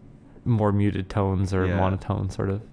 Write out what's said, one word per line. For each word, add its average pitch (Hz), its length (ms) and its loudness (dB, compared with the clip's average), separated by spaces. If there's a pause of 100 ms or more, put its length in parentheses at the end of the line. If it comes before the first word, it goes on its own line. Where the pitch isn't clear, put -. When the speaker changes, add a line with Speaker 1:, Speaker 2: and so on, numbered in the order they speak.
(460)
Speaker 1:
More 107 260 2
muted 101 380 0
tones 95 420 0
or 92 140 2
Speaker 2:
Yeah. 90 140 0
Speaker 1:
monotone, 95 500 -2
sort 98 220 -4
of. 101 100 -4 (120)